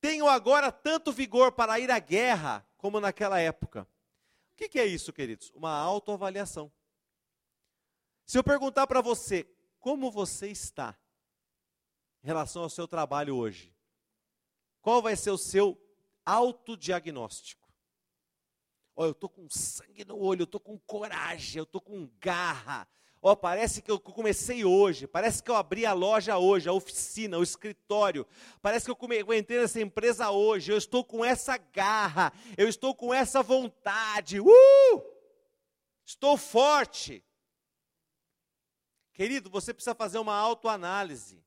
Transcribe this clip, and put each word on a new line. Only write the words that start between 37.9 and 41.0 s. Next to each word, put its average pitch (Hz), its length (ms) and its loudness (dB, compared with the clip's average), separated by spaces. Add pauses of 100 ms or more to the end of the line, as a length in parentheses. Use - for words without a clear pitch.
Querido, 208 380 -6
você 202 240 -8
precisa 233 220 -8
fazer 214 220 -6
uma 214 180 -4
autoanálise. 196 1120 -4